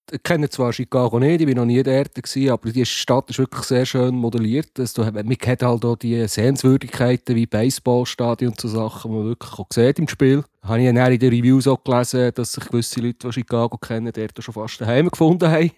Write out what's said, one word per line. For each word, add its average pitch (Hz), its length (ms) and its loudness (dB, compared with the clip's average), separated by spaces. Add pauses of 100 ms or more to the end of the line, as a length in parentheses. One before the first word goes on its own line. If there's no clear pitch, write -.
(100)
ich 147 120 -8
kenne 151 280 0
zwar 123 240 -2
Chicago 123 440 0
nicht, 156 220 2
ich 160 60 2
bin 131 100 0
noch 123 80 0
nie 120 180 2
dort 135 320 0
gewesen, 135 360 -2
aber 113 200 -2
die 120 140 0
Stadt - 460 -2
ist - 80 -10
wirklich 131 260 -4
sehr 127 220 0
schön 127 280 0
modelliert. 117 640 -2
Es, 127 140 -4
du, - 80 -4
man 107 300 -2
hat 127 320 0
halt 120 240 2
auch 117 100 0
die 117 320 -2
Sehenswürdigkeiten 127 1040 2
wie 117 120 2
Baseballstadion 123 1040 0
und - 100 -10
so 120 80 -6
Sachen, 110 420 -6
die 110 60 -4
man 107 120 -4
wirklich - 300 -10
auch 98 140 -12
sieht 123 260 2
im 156 100 -2
Spiel. 139 360 2 (200)
Habe 113 180 0
ich 127 100 4
dann 123 200 4
in 123 60 2
den 127 140 4
Reviews 123 340 4
auch 135 160 2
gelesen, 123 520 0
dass 120 180 -6
sich - 140 -10
gewisse 120 340 -4
Leute, 120 280 -6
die 120 40 -10
Chicago 117 460 -4
kennen, 113 360 -6
dort 110 300 -8
schon 117 80 -14
fast 110 300 -10
daheim 123 260 2
gefunden 165 420 4
haben. 160 280 2